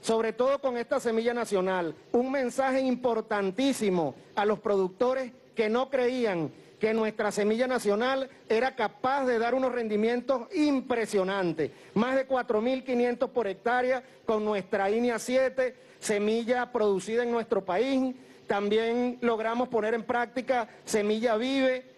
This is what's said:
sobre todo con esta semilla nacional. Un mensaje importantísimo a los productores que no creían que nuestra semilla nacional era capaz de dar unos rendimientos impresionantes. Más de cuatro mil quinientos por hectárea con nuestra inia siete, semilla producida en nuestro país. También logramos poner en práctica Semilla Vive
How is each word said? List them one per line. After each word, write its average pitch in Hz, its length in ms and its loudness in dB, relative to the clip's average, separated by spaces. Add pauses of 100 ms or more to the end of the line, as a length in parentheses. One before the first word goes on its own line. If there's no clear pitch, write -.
sobre 226 320 -2
todo 269 260 0
con 247 180 -4
esta 240 220 -2
semilla 226 340 0
nacional. 190 640 -2 (160)
Un 254 200 0
mensaje 262 500 0
importantísimo 220 1300 0 (200)
a 208 100 0
los 208 140 0
productores 226 720 0 (240)
que 214 140 0
no 254 200 0
creían 240 640 0 (260)
que 220 160 0
nuestra 214 380 -2
semilla 214 340 0
nacional 254 640 0 (200)
era 254 260 0
capaz 254 500 -2
de 240 140 2
dar 233 160 0
unos 262 160 0
rendimientos 233 840 -2
impresionantes. 202 1160 0 (220)
Más 254 240 2
de 262 80 0
cuatro 247 340 0
mil 254 240 -2
quinientos 247 460 0
por 240 180 -2
hectárea 247 560 0 (220)
con 214 180 0
nuestra 196 480 -2
inia 233 260 0
siete, 254 600 0 (220)
semilla 226 760 0
producida 214 500 2
en 240 80 0
nuestro 220 320 0
país. 254 500 0 (340)
También 226 720 0
logramos 233 480 0
poner 220 240 2
en 226 100 -2
práctica 240 640 -2 (160)
Semilla 214 540 2
Vive 262 480 0 (120)